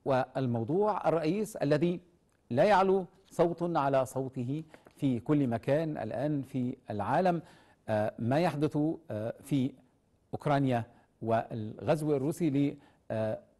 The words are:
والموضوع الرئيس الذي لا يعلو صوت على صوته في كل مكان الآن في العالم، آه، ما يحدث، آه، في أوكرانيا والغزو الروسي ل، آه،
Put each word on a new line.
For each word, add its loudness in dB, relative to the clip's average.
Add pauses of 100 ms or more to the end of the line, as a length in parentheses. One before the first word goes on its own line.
والموضوع 0
الرئيس 0
الذي 0 (500)
لا 2
يعلو 4 (260)
صوت 0
على 2
صوته -6 (320)
في 2
كل 2
مكان 0
الآن -2
في -4 (140)
العالم، 2 (480)
آه، 0
ما 2
يحدث، 0 (340)
آه، -6 (100)
في 0 (640)
أوكرانيا 2 (380)
والغزو -2
الروسي -2
ل، 0 (340)
آه، -4 (200)